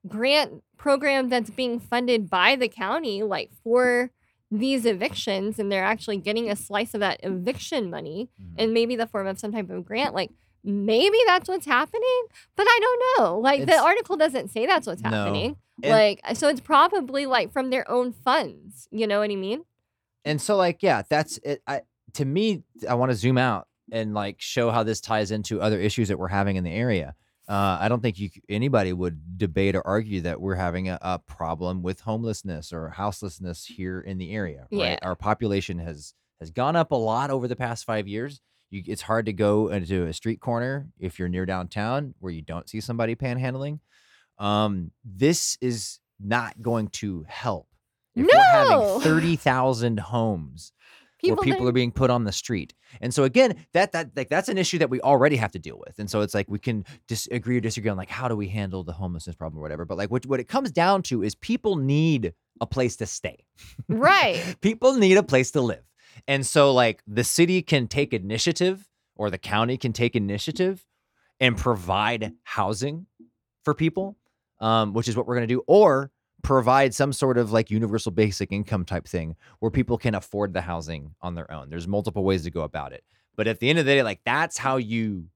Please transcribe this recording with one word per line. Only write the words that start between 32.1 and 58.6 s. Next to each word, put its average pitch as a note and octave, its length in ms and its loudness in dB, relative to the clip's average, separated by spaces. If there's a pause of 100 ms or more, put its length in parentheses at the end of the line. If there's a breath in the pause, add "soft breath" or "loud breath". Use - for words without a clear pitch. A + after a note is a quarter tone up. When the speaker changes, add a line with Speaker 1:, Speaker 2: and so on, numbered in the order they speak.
Speaker 2:
or D#2+ 180 -10
houselessness F2+ 760 -8
here F#2 340 -10
in F#2+ 200 -10
the F2+ 120 -8
area, E2 400 -8
right? E3+ 200 -2
Speaker 1:
Yeah. - 100 -6
Speaker 2:
Our F#2 140 -4
population G2+ 640 -2
has, D#2+ 340 -12 (260)
has D#2+ 120 -16
gone C#3 260 -2
up D#3+ 140 0
a C#3+ 40 2
lot A#2 340 0
over B2+ 200 -2
the A#2+ 80 -2
past A#2+ 260 -6
five G#2+ 240 -4
years. B2 340 -8 (280)
You, F#2+ 160 -12
it's G2 160 -8
hard A2 240 0
to G#2+ 80 -4
go G#2 360 2
into F2+ 360 -2
a D#2+ 80 -6
street - 260 -6
corner C3 480 -4 (120)
if F2+ 200 -8
you're F2+ 80 -4
near F2+ 200 -2
downtown G#2+ 720 -4
where F#2 120 -10
you D#2+ 120 -10
don't E2 260 -12
see A2 100 -8
somebody A#2 360 -2
panhandling. C3 640 -6 (580 soft breath)
Um, G#2 540 0 (120)
this B2 560 0
is A#2+ 400 -6 (240)
not A#2 380 -2
going A2+ 280 0
to F2+ 380 -8
help. - 400 -6 (480)
If C4+ 120 2
we're E5 160 10
having D#5+ 280 6
Speaker 1:
No! G#3+ 280 4
Speaker 2:
thirty D#3+ 380 2
thousand B2+ 600 0
homes G2 760 -4 (440 soft breath)
Speaker 1:
People F4+ 200 2
Speaker 2:
where - 80 -2
people C3+ 200 2
Speaker 1:
that B2 40 4
Speaker 2:
are A#2 40 0
being A#2+ 180 2
put B2+ 180 2
on A#2+ 140 2
the G2+ 80 -2
street. - 420 -6 (260 soft breath)
And B2 140 -6
so C#3+ 100 4
again, G#3 320 4 (180 loud breath)
that, F#3 180 2
that, E3 260 -4
like, C3 100 -4
that's F#3 220 0
an G3 80 -2
issue F3+ 220 0
that D3 100 4
we B2+ 120 -2
already C#3 340 6
have A2 160 0
to F#2 80 -10
deal C2 200 -14
with. - 200 -18
And G2+ 100 -8
so G#2+ 120 0
it's G#2 120 -2
like, G2+ 160 -2
we G#2 80 -4
can G#2+ 260 -4 (240 loud breath)
disagree A#2+ 500 -2
or - 40 4
disagree A2 300 -2
on, G2 40 -4
like, F#2 140 -10
how B2 180 -6
do A2+ 80 -2
we G2+ 120 -6
handle F#2+ 360 -6